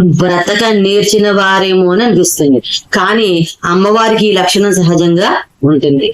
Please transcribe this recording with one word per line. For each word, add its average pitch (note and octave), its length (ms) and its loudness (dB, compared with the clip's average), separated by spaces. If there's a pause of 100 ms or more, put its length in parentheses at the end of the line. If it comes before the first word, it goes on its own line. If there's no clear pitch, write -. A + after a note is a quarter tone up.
బ్రతక F3+ 640 0
నేర్చిన G3+ 640 0
వారేమో F#3+ 600 0
అని G#3 100 0
అనిపిస్తుంది. E3 580 0 (320)
కానీ F#3+ 540 0 (180)
అమ్మవారికి G#3+ 600 0
ఈ G#3 40 0
లక్షణం G3 420 0
సహజంగా F3 640 0 (260)
ఉంటుంది. C#3+ 500 0